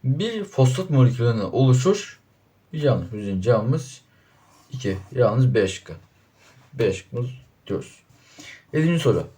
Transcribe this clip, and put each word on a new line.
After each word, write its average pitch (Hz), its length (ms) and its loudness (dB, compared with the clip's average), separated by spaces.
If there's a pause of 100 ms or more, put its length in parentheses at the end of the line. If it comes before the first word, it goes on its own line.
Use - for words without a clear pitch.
bir 196 400 -2
fosfat 135 460 0
molekülünden 120 500 4
oluşur. 127 800 2 (540)
Yanlış. 110 400 -2
Bizim 101 280 -6
cevabımız 117 600 -2 (720)
iki. 95 260 -6 (140)
Yalnız 123 420 2
B 101 140 2
şıkkı. - 260 -10 (800)
B 113 200 0
şıkkımız 123 360 -8 (380)
diyoruz. - 320 -8 (760)
Yedinci 160 260 2
soru. 92 280 0 (100)